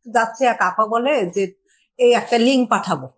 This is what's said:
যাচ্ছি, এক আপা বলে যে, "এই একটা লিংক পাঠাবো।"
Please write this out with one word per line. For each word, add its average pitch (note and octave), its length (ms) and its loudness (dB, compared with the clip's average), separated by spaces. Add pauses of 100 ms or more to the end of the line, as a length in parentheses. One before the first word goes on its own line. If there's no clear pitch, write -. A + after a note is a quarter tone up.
(140)
যাচ্ছি, A#3 320 0
এক A3+ 160 0
আপা F#3 240 -2
বলে A#3 400 -2
যে, F#3+ 260 -4 (460)
"এই A#3+ 160 4
একটা A#3 240 0
লিংক B3+ 320 2
পাঠাবো।" F3 380 -2 (100)